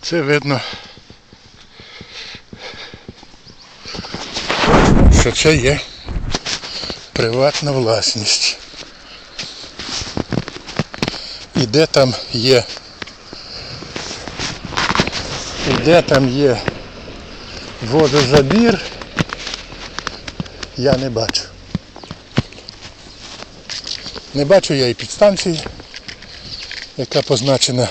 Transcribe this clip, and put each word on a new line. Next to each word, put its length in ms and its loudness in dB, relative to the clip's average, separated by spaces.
Це 220 -2
видно, 380 0
що 120 4
це 240 6
є 240 4
приватна 600 0
власність. 840 0
І 100 2
де 200 4
там 280 4
є, 320 4
і 20 4
де 180 8
там 260 4
є 320 4
водозабір, 1000 4
я 200 2
не 140 -2
бачу. 320 -2
Не 100 0
бачу 300 6
я 140 4
і 60 2
підстанції, 680 2
яка 260 -2
позначена 680 2